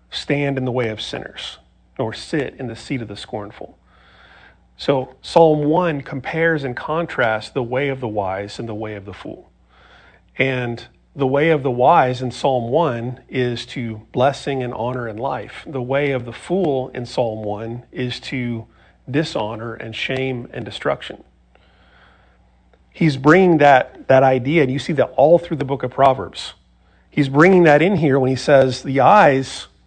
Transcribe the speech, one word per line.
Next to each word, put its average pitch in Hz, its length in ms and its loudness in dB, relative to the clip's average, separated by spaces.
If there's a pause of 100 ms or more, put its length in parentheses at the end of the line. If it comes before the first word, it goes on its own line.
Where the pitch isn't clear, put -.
stand 143 480 -2
in 131 80 -4
the 127 80 -2
way 120 160 -2
of 107 120 -8
sinners, - 560 -12 (400)
nor 110 140 -4
sit - 480 -6
in 131 80 -10
the 117 80 -10
seat 127 260 -8
of 107 60 -8
the 101 80 -12
scornful." - 640 -12 (1000)
So 131 440 -2
Psalm 156 440 4
one 156 360 0
compares 156 640 -4
and 123 120 -8
contrasts 127 720 -4
the 131 140 -4
way 127 260 -2
of 131 100 -6
the 123 80 -6
wise 101 520 -6
and 117 80 -8
the 113 80 -10
way 107 200 -10
of 98 100 -14
the 98 80 -14
fool. - 360 -16 (880)
And 123 480 -4 (300)
the 139 120 -2
way 147 240 2
of 147 100 0
the 131 100 -2
wise 127 500 4
in 127 100 -4
Psalm 123 400 -2
one 131 580 -2
is 123 380 -4
to 113 340 -10 (100)
blessing 135 520 -2
and 123 100 -8
honor 120 340 -6
and 107 120 -10
life. 139 480 -8
The 131 140 -8
way 139 300 0
of 123 140 -4
the 120 80 -12
fool 151 560 -2
in 123 160 -8
Psalm 110 380 -4
one 113 480 -8
is 123 300 -8
to 120 440 -6 (440)
dishonor 117 680 -4
and 113 200 -12
shame 131 560 -6
and 113 140 -10
destruction. - 580 -8 (1700)
He's 151 280 0
bringing 170 400 6
that, 143 500 4
that 131 160 6
idea, 135 400 2
and 127 80 0
you 135 80 -4
see - 140 -4
that 131 220 0
all 156 240 6
through - 180 -6
the 135 80 -6
book 131 180 -4
of 123 80 -6
Proverbs. 131 640 0 (560)
He's 139 200 0
bringing 175 340 8
that 147 180 6
in 190 160 2
here 139 220 2
when 131 100 2
he 131 60 0
says 131 460 4
the 135 200 -2
eyes 143 680 4 (200)